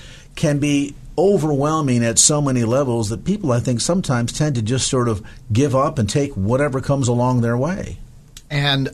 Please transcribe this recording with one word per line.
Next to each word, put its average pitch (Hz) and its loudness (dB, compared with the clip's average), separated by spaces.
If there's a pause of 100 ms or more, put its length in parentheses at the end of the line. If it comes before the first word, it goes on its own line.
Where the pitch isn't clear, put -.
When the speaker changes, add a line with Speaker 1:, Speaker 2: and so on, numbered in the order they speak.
(360)
Speaker 1:
can 147 2
be 143 0 (220)
overwhelming 151 2
at 113 0
so 147 2
many 131 2
levels 117 0
that 107 -6
people, 190 0
I 117 2
think, 120 -2
sometimes 131 0
tend 151 0
to 117 0
just 123 -2
sort 120 2
of 104 -2 (300)
give 127 2
up 143 0
and 101 0
take 143 0
whatever 127 0
comes 139 0
along 123 2
their 117 0
way. 165 -4 (520)
Speaker 2:
And 143 0